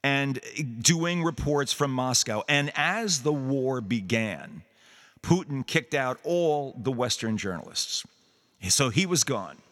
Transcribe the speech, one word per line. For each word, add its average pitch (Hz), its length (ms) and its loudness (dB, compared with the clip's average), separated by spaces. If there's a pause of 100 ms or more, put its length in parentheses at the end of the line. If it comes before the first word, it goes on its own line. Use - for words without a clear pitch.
and 139 380 2 (400)
doing 170 420 2
reports 147 520 0
from 139 160 0
Moscow. 127 580 0
And 143 280 2
as 175 480 0
the 151 80 4
war 131 500 0
began, 101 800 -2 (600)
Putin 147 440 2
kicked 151 280 -2
out 127 300 0
all 151 540 2
the 120 120 -2
Western 117 460 0
journalists. - 720 -6 (600)
So 131 200 4
he 156 160 4
was 175 180 2
gone. 95 360 -4 (140)